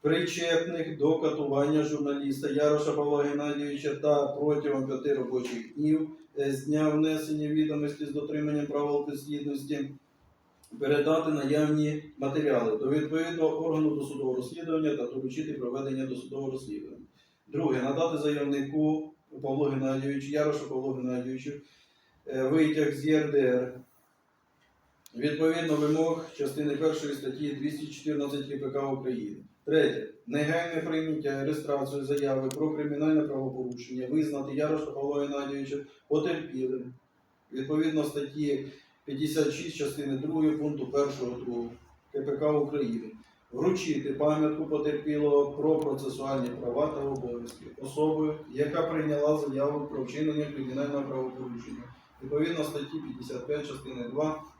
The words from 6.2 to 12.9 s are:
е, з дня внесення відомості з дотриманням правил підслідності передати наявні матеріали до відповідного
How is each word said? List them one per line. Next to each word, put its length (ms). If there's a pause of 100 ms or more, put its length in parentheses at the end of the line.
е, 120
з 140
дня 240
внесення 580
відомості 580
з 60
дотриманням 560
правил 380
підслідності 840 (880)
передати 520
наявні 720 (140)
матеріали 600
до 120
відповідного 760